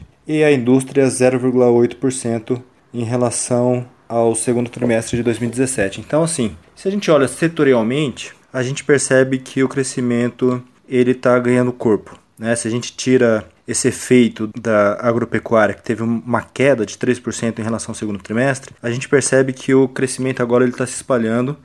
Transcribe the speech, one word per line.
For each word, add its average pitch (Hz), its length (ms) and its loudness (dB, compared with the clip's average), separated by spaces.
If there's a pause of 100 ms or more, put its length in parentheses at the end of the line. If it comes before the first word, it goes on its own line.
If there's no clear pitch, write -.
(280)
e 156 160 0
a 151 80 6
indústria 131 600 2
zero 127 280 2
vírgula 123 280 2
oito 120 280 4
por 131 160 -2
cento 120 500 -6 (300)
em 120 120 -6
relação 123 840 -2 (220)
ao 117 260 2
segundo 120 360 -2
trimestre 120 460 -2
de 120 80 -2
dois 117 140 0
mil 117 120 -4
e - 20 -6
dezessete. 113 500 -2
Então, 151 220 0
assim, 117 340 -4 (180)
se - 120 -10
a 190 40 0
gente 202 200 -2
olha 139 160 4
setorialmente, 135 1080 0 (180)
a 131 120 -4
gente 135 200 -8
percebe 131 540 2
que 131 260 -4
o 131 60 2
crescimento, 123 920 -2 (260)
ele 127 260 2
tá 127 240 2
ganhando 123 340 2
corpo, 110 480 -2 (180)
né? 113 180 -2
Se 117 120 -4
a 110 40 -4
gente 117 220 -6
tira 120 540 2 (200)
esse 120 200 -4
efeito 113 600 2 (100)
da 104 400 2
agropecuária, 113 760 0
que - 80 -20
teve 110 180 -4
uma 117 400 -2
queda 131 420 0
de - 140 -8
três 123 220 -2
por 117 120 -8
cento 113 280 -6
em 110 40 -6
relação 113 280 -6
ao 107 40 -14
segundo 104 220 -8
trimestre, 127 640 -4
a 120 80 -6
gente 123 180 -6
percebe 135 460 2
que 135 220 0
o 131 120 6
crescimento 131 540 -4
agora 123 220 2
ele 123 100 0
tá 127 140 -4
se - 80 -10
espalhando 123 680 -2